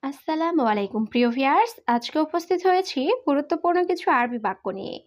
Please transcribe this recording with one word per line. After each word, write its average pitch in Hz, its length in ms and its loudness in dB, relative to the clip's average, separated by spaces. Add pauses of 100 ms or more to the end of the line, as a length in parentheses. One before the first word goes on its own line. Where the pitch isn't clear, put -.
আসসালামু 320 560 -2
আলাইকুম 208 420 0
প্রিয় 240 240 2
ভিউয়ার্স, 277 420 2 (140)
আজকে 240 340 -2
উপস্থিত 339 460 -2
হয়েছি 370 340 0 (260)
গুরুত্বপূর্ণ 320 580 0
কিছু 359 260 -2
আরবি 247 280 0
বাক্য 202 320 -6
নিয়ে। 196 260 -10 (100)